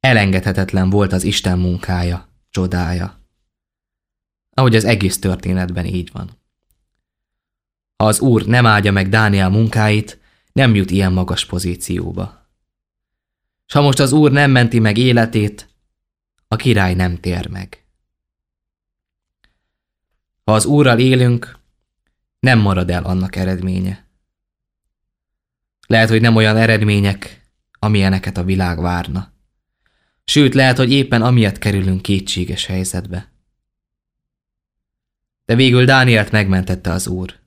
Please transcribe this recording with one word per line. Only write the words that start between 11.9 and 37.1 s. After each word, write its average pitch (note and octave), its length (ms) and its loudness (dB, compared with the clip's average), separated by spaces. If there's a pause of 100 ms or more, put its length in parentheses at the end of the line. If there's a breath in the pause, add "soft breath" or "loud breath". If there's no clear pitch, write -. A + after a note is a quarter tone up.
S - 60 -20
ha D3 80 2
most C#3 180 4
az C3+ 140 2
Úr D3+ 180 4
nem C#3+ 200 2
menti A#2+ 280 2
meg G#2+ 180 2
életét, A2+ 720 0 (800)
a A#2 80 -4
király G2+ 380 0
nem F2+ 220 -2
tér F2+ 320 -6
meg. - 360 -16 (2500)
Ha G#2+ 80 0
az G#2+ 120 2
Úrral C3+ 340 2
élünk, B2 600 0 (840)
nem B2 180 2
marad F#2 320 0
el F2 140 -4
annak F#2 320 -4
eredménye. F#2 680 -6 (1800)
Lehet, A2+ 220 2
hogy A2 120 2
nem A2+ 160 4
olyan A2 200 4
eredmények, G#2 960 0 (280)
amilyeneket G2 580 0
a F2 80 -4
világ F2+ 360 -2
várna. F2 520 -6 (920)
Sőt, C#3+ 300 2
lehet, C3 220 2
hogy C3 160 0
éppen C3 300 0
amiatt A2+ 360 2
kerülünk F#2+ 440 -2
kétséges F#2 640 -4
helyzetbe. F#2 640 -8 (2000)
De A#2 100 -2
végül B2 300 4
Dánielt B2 460 4
megmentette F#2 600 -2
az F2+ 160 -4
Úr F2+ 400 -10